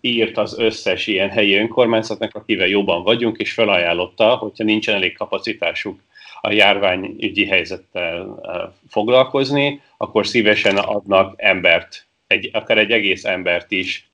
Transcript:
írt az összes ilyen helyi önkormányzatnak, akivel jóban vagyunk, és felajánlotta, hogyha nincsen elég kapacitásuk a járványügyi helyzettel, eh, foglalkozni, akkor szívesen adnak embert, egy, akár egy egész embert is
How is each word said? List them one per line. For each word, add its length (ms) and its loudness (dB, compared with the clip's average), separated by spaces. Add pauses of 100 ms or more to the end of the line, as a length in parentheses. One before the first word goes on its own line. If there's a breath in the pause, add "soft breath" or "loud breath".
írt 360 0
az 220 -2
összes 480 0
ilyen 240 0
helyi 240 2
önkormányzatnak, 800 0
akivel 320 -2
jóban 360 0
vagyunk, 360 0
és 140 -4
felajánlotta, 840 2
hogyha 300 -6
nincsen 300 0
elég 220 -2
kapacitásuk 840 -6 (400 loud breath)
a 120 -4
járványügyi 960 0
helyzettel, 960 -6
eh, 260 -8 (200)
foglalkozni, 920 2 (160 soft breath)
akkor 300 0
szívesen 500 2
adnak 600 0
embert, 720 0 (200)
egy, 260 -2
akár 260 0
egy 120 2
egész 340 -2
embert 460 -4
is 440 -6